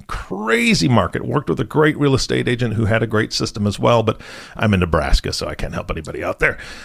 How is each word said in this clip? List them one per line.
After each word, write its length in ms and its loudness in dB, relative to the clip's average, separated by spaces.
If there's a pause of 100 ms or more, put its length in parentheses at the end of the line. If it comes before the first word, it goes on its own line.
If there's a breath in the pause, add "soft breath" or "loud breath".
crazy 840 0
market. 360 2
Worked 240 -2
with 120 0
a 20 -2
great 340 2
real 180 4
estate 340 0
agent 240 -2
who 100 0
had 180 2
a 60 0
great 240 0
system 340 -2
as 140 0
well, 240 4
but 160 -2 (380 loud breath)
I'm 160 2
in 80 4
Nebraska, 500 2
so 160 -6
I 80 -10
can't 180 -6
help 160 -6
anybody 320 -8
out 180 -6
there. 180 0 (280 loud breath)